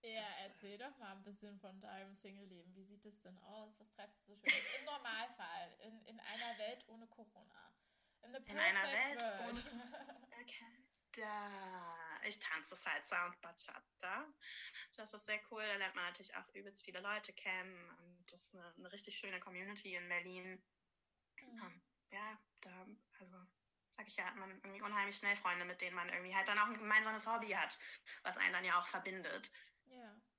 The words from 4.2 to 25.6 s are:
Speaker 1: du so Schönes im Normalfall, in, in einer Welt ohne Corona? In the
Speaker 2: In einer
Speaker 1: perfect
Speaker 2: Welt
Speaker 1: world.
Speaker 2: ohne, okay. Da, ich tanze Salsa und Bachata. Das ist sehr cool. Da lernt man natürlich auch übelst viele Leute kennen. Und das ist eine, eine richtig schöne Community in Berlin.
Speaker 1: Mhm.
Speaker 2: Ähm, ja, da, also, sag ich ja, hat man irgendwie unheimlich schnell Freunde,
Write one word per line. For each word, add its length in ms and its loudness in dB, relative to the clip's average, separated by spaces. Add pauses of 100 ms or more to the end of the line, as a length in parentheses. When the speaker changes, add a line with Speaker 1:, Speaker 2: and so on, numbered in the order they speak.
Speaker 1:
du 60 -16
so 40 -16
Schönes 320 6 (100)
im 60 -6
Normalfall, 880 -2 (100)
in, 220 -14
in 140 -14
einer 380 -4
Welt 300 -2
ohne 200 -16
Corona? 680 -20 (500)
In 100 -12
the 120 -4
Speaker 2:
In 140 -2
einer 220 8
Speaker 1:
perfect 400 4
Speaker 2:
Welt 0 -
Speaker 1:
world. 280 0
Speaker 2:
ohne, 400 -6 (520)
okay. 460 -12 (260)
Da, 1120 -2
ich 120 2
tanze 360 2
Salsa 500 4
und 160 -4
Bachata. 880 -2 (680)
Das 180 -8
ist 120 -8
sehr 140 4 (120)
cool. 140 0
Da 100 4
lernt 200 2
man 100 2
natürlich 300 0
auch 180 -6
übelst 300 -8
viele 180 -4
Leute 320 0
kennen. 560 -2 (100)
Und 320 -16
das 120 -12
ist 120 -12
eine, 220 -12
eine 140 -10
richtig 260 -4
schöne 220 -2
Community 560 -4
in 140 -2
Berlin. 540 -4 (760)
Speaker 1:
Mhm. 220 -12
Speaker 2:
Ähm, 180 -12 (300)
ja, 260 -4 (240)
da, 240 -10 (340)
also, 180 -14 (520)
sag 180 -8
ich 100 -4
ja, 80 2
hat 100 0
man 160 -6
irgendwie 320 -8
unheimlich 340 4
schnell 180 6
Freunde, 300 4